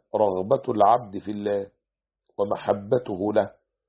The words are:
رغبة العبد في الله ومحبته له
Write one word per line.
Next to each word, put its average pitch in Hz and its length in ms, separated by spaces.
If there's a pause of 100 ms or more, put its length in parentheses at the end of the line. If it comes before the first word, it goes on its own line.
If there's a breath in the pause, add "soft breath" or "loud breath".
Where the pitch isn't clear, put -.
(140)
رغبة 101 540
العبد 104 500
في 101 120
الله 101 360 (720)
ومحبته 101 920
له 101 180 (380)